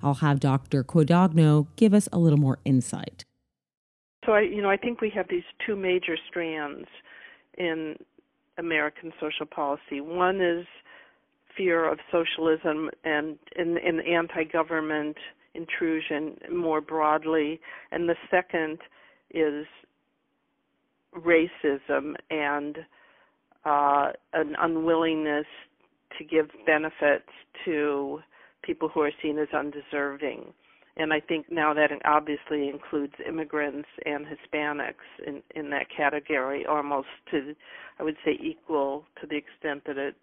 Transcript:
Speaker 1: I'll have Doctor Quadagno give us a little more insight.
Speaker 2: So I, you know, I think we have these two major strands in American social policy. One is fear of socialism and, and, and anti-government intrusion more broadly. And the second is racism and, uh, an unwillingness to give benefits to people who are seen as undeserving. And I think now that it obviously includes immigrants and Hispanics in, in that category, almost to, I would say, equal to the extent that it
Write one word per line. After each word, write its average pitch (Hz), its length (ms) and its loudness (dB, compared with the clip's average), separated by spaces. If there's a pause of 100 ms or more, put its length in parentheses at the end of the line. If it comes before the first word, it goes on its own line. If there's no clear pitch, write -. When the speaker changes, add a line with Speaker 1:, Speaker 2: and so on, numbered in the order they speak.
Speaker 1:
I'll 143 120 2
have 143 260 2
Doctor 135 420 2
Quadagno 160 920 6
give 214 180 6
us 208 200 6
a - 40 2
little 160 220 8
more 135 240 4
insight. - 600 0 (1000)
Speaker 2:
So 233 60 4
I, 214 100 8
you 208 200 0
know, 202 80 2
I 196 80 4
think 240 240 -4
we 220 80 0
have 202 180 -2
these 180 160 -2 (220)
two 214 100 0
major 180 400 0
strands 156 720 -6 (680)
in 160 400 -2 (600)
American 160 600 -2
social 151 260 -6
policy. 147 540 -4
One 180 400 0
is 175 260 0 (880)
fear 170 300 2
of 156 160 0 (100)
socialism 160 800 0 (140)
and, 151 340 -2 (200)
and, 170 200 0
and 165 220 0
anti-government 160 1160 -2 (360)
intrusion 160 880 -4 (100)
more 165 300 0
broadly. 156 800 0 (320)
And 170 160 -2
the 170 80 2 (160)
second 165 480 0 (520)
is 151 360 0 (1500)
racism 156 1000 0 (160)
and, 147 540 -4 (800)
uh, 143 480 2 (180)
an 156 260 -2
unwillingness 160 880 0 (680)
to 160 60 -12
give 151 260 0 (160)
benefits 156 640 2 (380)
to 147 560 -2 (400)
people 156 280 -4
who - 100 -2
are 147 120 2 (100)
seen 151 160 -2
as 151 160 0
undeserving. 143 1000 -4 (440)
And 156 160 0
I 151 80 0
think 156 280 -4
now 156 240 2
that 151 180 4
it 147 120 -8
obviously 151 640 0
includes 143 460 -6 (120)
immigrants 147 600 -4 (180)
and 147 200 -6
Hispanics 147 840 -6 (180)
in, 143 160 -10 (140)
in 147 140 -6
that 139 200 -2
category, 143 760 -2
almost 143 420 -2 (240)
to, 147 240 -2 (440)
I - 40 -6
would 156 200 -2
say, 156 180 2
equal 147 640 -4 (160)
to 151 60 -12
the 151 100 -4
extent 143 480 -8
that 143 120 -6
it 139 260 -4